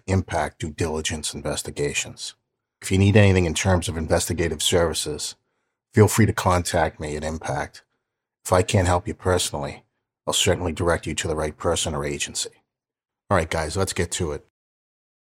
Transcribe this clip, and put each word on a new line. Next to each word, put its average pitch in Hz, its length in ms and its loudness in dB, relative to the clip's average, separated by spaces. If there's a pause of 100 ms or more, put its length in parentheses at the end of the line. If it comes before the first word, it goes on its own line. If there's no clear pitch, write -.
Impact 87 520 -2
Due 82 100 -6
Diligence 78 640 -6
Investigations. - 1000 -6 (460)
If - 80 -10
you 95 80 2
need 101 200 6
anything 98 260 6
in 80 120 0
terms 92 340 2
of 80 80 -6
investigative 82 640 -2
services, 78 760 0 (580)
feel 107 140 8
free - 200 4
to - 40 0
contact 87 640 0
me 76 200 -6
at 76 60 -6
Impact. - 600 -8 (600)
If - 80 2
I 92 80 6
can't 92 260 4
help 90 220 0
you 80 40 -6
personally, 76 720 -4 (420)
I'll 76 80 -4
certainly 87 380 0
direct 82 340 0
you 80 100 -4
to - 120 -6
the 80 80 -2
right 78 220 -4
person 85 360 -2
or 71 120 -4
agency. - 460 -6 (760)
All 101 60 4
right, 85 140 2
guys, 80 260 -4
let's 95 180 -2
get 87 180 -2
to 82 200 -4
it. 71 140 -10 (800)